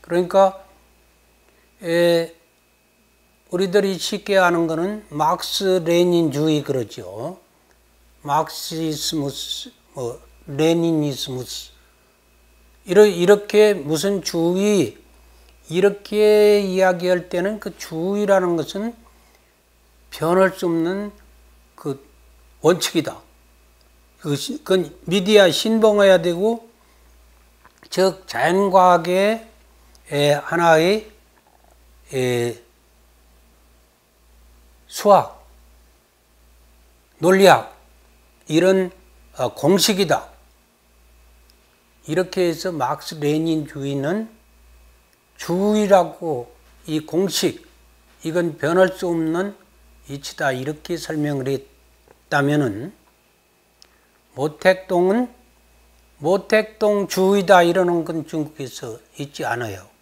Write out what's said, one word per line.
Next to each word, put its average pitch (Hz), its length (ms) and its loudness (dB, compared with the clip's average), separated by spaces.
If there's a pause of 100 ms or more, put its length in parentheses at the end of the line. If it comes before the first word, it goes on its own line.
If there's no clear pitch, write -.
그러니까, 185 600 2 (1160)
에, 170 540 0 (1120)
우리들이 190 480 0
쉽게 196 400 -4
아는 175 300 2
거는 180 420 -4
막스 165 760 -2
레닌주의 165 760 0
그러죠. 123 800 -8 (800)
막시스무스, 156 1500 -6 (220)
뭐, 123 280 -10 (240)
레니니스무스. 151 1300 -2 (1120)
이러-, 208 200 6
이렇게 202 680 4
무슨 165 480 -2
주의, 175 840 -2 (680)
이렇게 208 920 2
이야기할 185 680 0
때는 196 300 -4
그 - 180 -12
주의라는 185 800 -2
것은 202 400 -6 (1120)
변할 185 420 0
수 185 140 -8
없는 175 460 -4 (640)
그 139 300 -10 (560)
원칙이다. 160 600 0 (1000)
그 147 160 -4
시-, - 280 -8
그건 180 320 -2 (100)
믿어야 196 460 4
신봉해야 208 720 4
되고, 185 480 -4 (1200)
즉 - 380 -2
자연과학의, 180 1200 2 (640)
에, 147 220 2
하나의, 170 800 2 (1040)
에, 123 480 -2 (2250)
수학, - 600 2 (1700)
논리학, 180 580 4 (720)
이런, 180 440 2 (460)
어, 123 160 -4
공식이다. 180 760 0 (1800)
이렇게 180 420 -2
해서 170 240 -6
막스 147 440 -6
레닌주의는 151 1300 -4 (1000)
주의라고 180 1080 0 (360)
이 156 160 -4
공식, 165 680 -4 (560)
이건 165 340 -4
변할 180 320 2
수 185 180 -8
없는 170 480 -4 (520)
이치다, 139 460 -6
이렇게 147 420 -8
설명을 147 640 -4 (720)
했다면은, 143 640 -2 (1400)
모택동은 185 920 0 (880)
모택동주의다 196 1500 2
이러는 175 420 0
건 160 200 -8
중국에서 139 720 -10 (220)
있지 143 240 -10
않아요. 113 420 -6 (160)